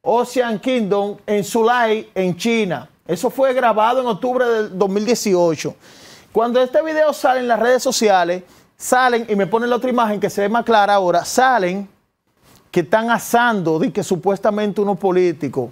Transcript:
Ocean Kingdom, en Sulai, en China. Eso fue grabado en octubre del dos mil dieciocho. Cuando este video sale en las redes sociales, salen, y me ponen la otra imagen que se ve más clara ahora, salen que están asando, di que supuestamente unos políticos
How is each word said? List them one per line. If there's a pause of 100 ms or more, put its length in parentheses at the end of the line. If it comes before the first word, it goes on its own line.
Ocean
Kingdom, (100)
en
Sulai,
en
China. (160)
Eso
fue
grabado
en
octubre
del
dos
mil
dieciocho. (540)
Cuando
este
video
sale
en
las
redes
sociales, (340)
salen,
y
me
ponen
la
otra
imagen
que
se
ve
más
clara
ahora,
salen (840)
que
están
asando,
di
que
supuestamente
unos
políticos